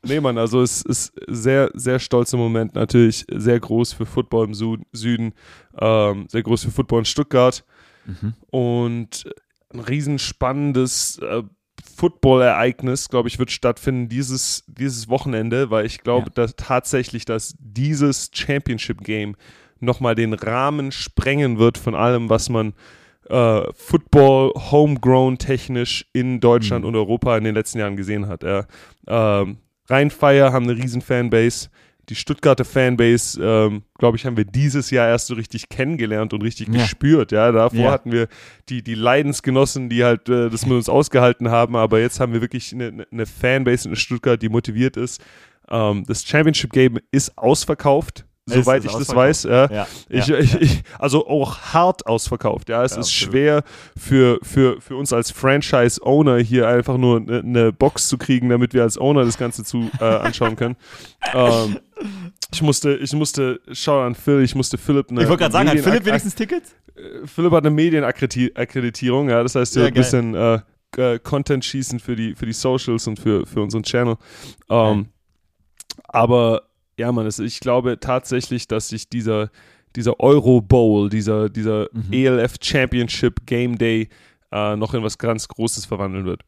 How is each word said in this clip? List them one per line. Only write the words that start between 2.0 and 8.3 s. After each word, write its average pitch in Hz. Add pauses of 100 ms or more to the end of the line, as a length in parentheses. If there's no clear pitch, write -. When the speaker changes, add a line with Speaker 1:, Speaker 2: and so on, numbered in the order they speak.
Speaker 1:
Moment, 113
natürlich 113
sehr 113
groß 117
für 113
Football 113
im 104
Su-, 110 (140)
Süden, 117 (440)
ähm, 104
sehr 117
groß 113
für -
Football 120
in 110
Stuttgart 127 (420)
Speaker 2:
Mhm. 104 (160)